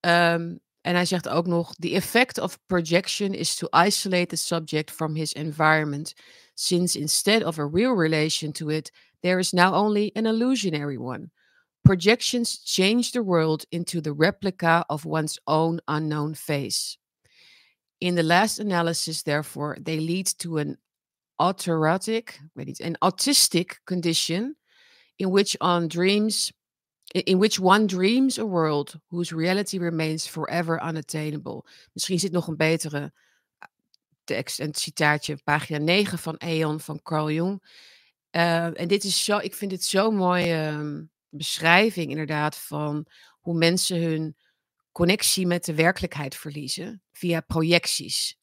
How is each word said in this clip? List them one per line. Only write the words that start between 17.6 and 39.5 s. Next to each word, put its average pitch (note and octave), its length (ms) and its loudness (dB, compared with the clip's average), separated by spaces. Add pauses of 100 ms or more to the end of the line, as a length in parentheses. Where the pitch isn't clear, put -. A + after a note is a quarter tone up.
In F3+ 140 0
the E3+ 80 2
last F3+ 360 4
analysis, E3+ 640 -2
therefore, D3 600 -4
they D#3+ 180 -4
lead F3 380 -4
to E3 200 -4
an D3 200 -4 (580)
autoerotic, F3+ 920 0
ik D3+ 240 -20
weet - 140 -12
niet, - 160 -12
an E3 160 -6
autistic - 880 2
condition F3+ 720 -2 (600)
in F#3+ 140 -2
which G3 280 2
on E3+ 300 2
dreams, G3 640 0 (640)
i-, F#3+ 40 0
in F#3 180 2
which G3+ 220 2
one G3 260 6
dreams G#3+ 520 2
a A3 80 -4
world D#3 480 0 (140)
whose F3 260 -4
reality F#3 440 0
remains D#3+ 480 -2
forever E3 560 -4
unattainable." D3+ 840 -8 (260)
Misschien F#3 260 -2
zit F3 140 -2
nog E3+ 140 0
een D#3+ 100 -6
betere, D#3 560 0 (460)
eh, - 100 -20 (560)
tekst - 360 -6
en D3+ 140 -6
citaatje, D3+ 720 0
pagina D3+ 340 -2
negen F3 400 2
van - 200 -8
Aeon D#3+ 420 -2
van D3+ 220 -12
Carl D3+ 280 -2
Jung. F3 320 -2 (680)
Eh, E3+ 500 0
en F3 80 -4
dit G3 160 2
is G3 200 -2
zo, G#3 140 2
ik - 160 -6